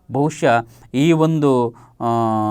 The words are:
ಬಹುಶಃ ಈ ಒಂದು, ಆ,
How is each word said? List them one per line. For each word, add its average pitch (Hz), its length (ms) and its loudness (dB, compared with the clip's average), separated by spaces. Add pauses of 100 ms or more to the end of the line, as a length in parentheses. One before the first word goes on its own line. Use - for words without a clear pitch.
(120)
ಬಹುಶಃ 131 560 0 (260)
ಈ 147 180 2
ಒಂದು, 147 640 0 (260)
ಆ, 120 40 -6 (460)